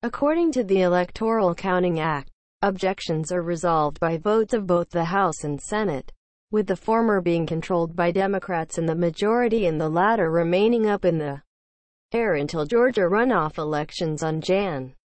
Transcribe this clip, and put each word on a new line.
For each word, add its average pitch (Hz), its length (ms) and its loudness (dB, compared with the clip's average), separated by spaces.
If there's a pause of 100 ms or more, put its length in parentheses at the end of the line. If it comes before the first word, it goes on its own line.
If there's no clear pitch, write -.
According 311 500 0
to 254 100 0
the 185 200 4
Electoral 180 720 2
Counting 180 440 0
Act, 156 300 -4 (340)
objections 185 680 -2
are 180 120 -2
resolved 165 560 0
by 262 180 0
votes 220 340 0
of 214 140 -2
both 175 240 0
the 165 160 -2
House 180 380 0
and 147 180 -4
Senate, 202 500 -4 (380)
with 214 160 0
the 190 100 -2
former 220 460 2
being 170 240 0
controlled 165 500 -2
by 170 140 0
Democrats 185 720 -2
and 165 100 0
the 160 60 0
majority 208 720 0
and 156 120 0
the 156 80 -2
latter 180 440 2
remaining 196 560 2
up 202 180 0
in 165 140 2
the 143 200 -6 (760)
air 226 200 2
until 147 320 -2
Georgia 233 360 2
runoff 180 580 2
elections 151 640 -4
on 160 180 -2
Jan. 165 540 -2 (140)